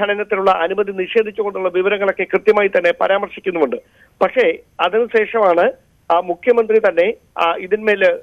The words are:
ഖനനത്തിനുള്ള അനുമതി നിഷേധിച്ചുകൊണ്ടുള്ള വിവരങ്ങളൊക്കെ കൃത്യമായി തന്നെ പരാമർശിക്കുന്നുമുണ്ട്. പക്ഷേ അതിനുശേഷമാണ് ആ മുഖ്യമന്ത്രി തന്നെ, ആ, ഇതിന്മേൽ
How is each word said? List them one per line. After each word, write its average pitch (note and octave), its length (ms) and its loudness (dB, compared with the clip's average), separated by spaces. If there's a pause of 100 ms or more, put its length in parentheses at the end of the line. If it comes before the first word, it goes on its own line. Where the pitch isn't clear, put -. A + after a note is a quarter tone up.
ഖനനത്തിനുള്ള G3+ 500 -2
അനുമതി F#3 400 -2
നിഷേധിച്ചുകൊണ്ടുള്ള G3 800 -4
വിവരങ്ങളൊക്കെ F#3+ 540 -2
കൃത്യമായി G#3 440 2
തന്നെ F3 340 2
പരാമർശിക്കുന്നുമുണ്ട്. F3+ 720 -2 (460)
പക്ഷേ F#3 360 0 (220)
അതിനുശേഷമാണ് G#3 920 2 (400)
ആ E3+ 80 2
മുഖ്യമന്ത്രി A3 600 2
തന്നെ, F#3 340 0 (240)
ആ, E3+ 180 0
ഇതിന്മേൽ G3 680 0